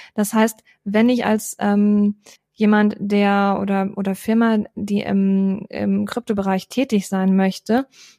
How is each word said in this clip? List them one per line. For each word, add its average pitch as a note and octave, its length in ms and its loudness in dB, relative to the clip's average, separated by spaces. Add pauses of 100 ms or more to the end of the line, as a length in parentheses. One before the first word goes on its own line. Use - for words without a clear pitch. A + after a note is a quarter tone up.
(140)
Das G#3+ 200 -2
heißt, A3 280 0 (220)
wenn G#3+ 240 2
ich B3 180 2
als, G#3+ 320 -2
ähm, G#3 580 2 (360)
jemand, G#3 480 2
der G3+ 600 2
oder, G3 340 -2
oder G3 180 -4
Firma, A3+ 440 0 (180)
die G3+ 240 -4
im, G3 680 0
im G3+ 360 -2
Kryptobereich G3 640 -4
tätig A#3 400 -2
sein F#3+ 300 0
möchte G#3 500 0 (320)